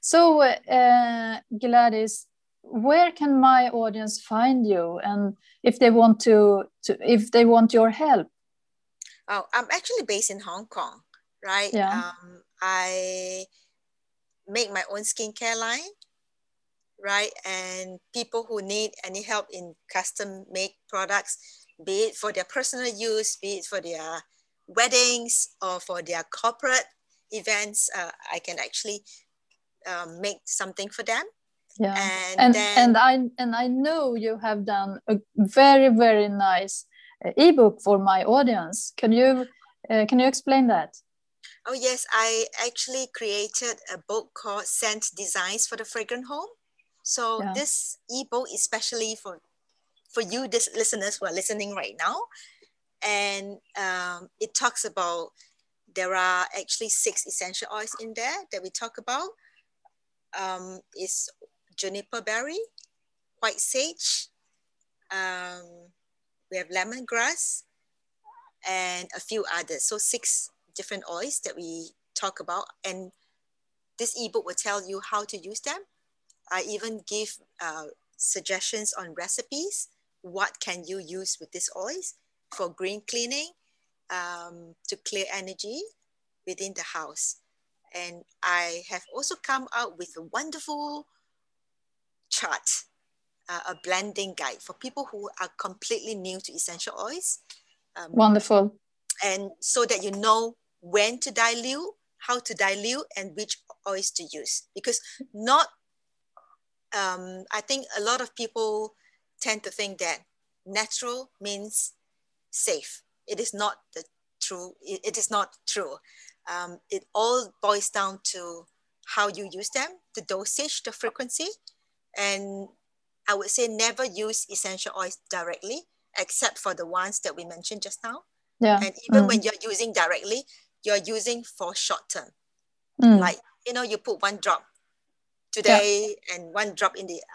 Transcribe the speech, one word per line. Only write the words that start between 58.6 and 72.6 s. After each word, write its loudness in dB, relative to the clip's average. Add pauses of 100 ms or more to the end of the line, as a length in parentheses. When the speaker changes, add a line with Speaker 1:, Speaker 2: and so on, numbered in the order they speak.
Speaker 2:
we -12
talk -10
about. -6 (1080)
Um, -8 (140)
it's -6 (460)
juniper -8
berry, -6 (800)
white -2
sage, -4 (800)
um, -10 (600)
we -6
have -8
lemongrass, -4 (1040)
and -6
a -14
few -6 (100)
others. -6
So -2
six -2 (240)
different -10
oils -6
that -12
we -14 (240)
talk -8
about. -8 (180)